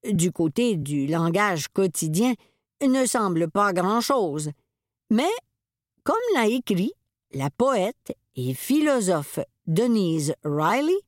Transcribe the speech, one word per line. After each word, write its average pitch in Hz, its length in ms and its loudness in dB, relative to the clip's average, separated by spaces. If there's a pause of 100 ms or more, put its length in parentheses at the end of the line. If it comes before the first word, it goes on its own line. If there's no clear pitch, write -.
du 180 280 0
côté 196 440 0
du 143 320 -2
langage 165 640 0
quotidien 190 640 0 (480)
ne 262 240 2
semble 180 440 0
pas 202 220 2
grand-chose, 185 760 0 (600)
mais, 262 220 2 (720)
comme 302 120 0 (180)
l'a 233 140 2
écrit 226 440 0 (400)
la 135 200 -4
poète 240 640 -2 (180)
et 127 200 -4
philosophe 240 840 0 (280)
Denise 170 680 0 (100)
Riley 214 640 0